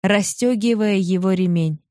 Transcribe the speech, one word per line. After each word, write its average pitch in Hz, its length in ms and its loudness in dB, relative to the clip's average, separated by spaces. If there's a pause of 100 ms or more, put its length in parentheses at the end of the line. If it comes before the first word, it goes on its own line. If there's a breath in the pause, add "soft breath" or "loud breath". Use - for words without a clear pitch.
расстегивая 214 920 0
его 185 380 0
ремень. 170 580 0